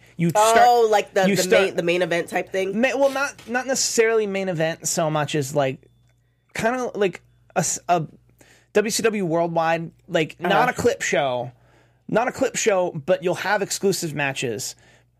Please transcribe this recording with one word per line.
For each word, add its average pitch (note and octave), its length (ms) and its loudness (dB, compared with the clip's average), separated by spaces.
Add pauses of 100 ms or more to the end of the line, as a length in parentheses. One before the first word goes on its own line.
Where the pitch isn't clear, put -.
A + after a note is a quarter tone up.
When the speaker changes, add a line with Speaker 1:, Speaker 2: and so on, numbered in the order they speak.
(180)
Speaker 1:
you E3+ 120 0
start, A3 320 4
Speaker 2:
Oh, A#3+ 300 6
like G#3 220 2
the, F#3+ 160 4
Speaker 1:
you G3+ 80 2
Speaker 2:
the F3+ 60 2
Speaker 1:
start F#3 240 4
Speaker 2:
main, C#3+ 100 -8
the F3+ 60 -2
main F3 180 0
event E3+ 260 -2
type F#3 240 -6
thing? G3 300 -2
Speaker 1:
Ma-, B3 160 0
well, C#4 120 4
not, C4+ 240 -4 (140)
not B3 180 -4
necessarily A3+ 600 0
main G3 220 -4
event D#3+ 380 -4
so D#3+ 220 0
much D3+ 260 -2
as, C#3+ 200 -4
like, C3+ 240 0 (720)
kinda A#3+ 420 -2
like G3+ 260 -2 (340)
a F#3+ 40 2
s-, - 200 -2 (100)
a F3 140 2 (680)
W G#3 180 2
C - 120 -2
W G#3 220 0
Worldwide, E3 680 0 (180)
like, D#3+ 300 -2
not F3 120 -2
Speaker 2:
Uh-huh. G3+ 200 4
Speaker 1:
a - 20 -8
clip - 280 0
show, C3 500 -2 (580)
not A3+ 180 0
a A#3+ 40 -2
clip - 260 -2
show, F#3 340 0
but F3+ 320 -2
you'll F3 120 0
have G3 260 -2
exclusive F3+ 520 -2
matches. C3+ 600 -6 (440)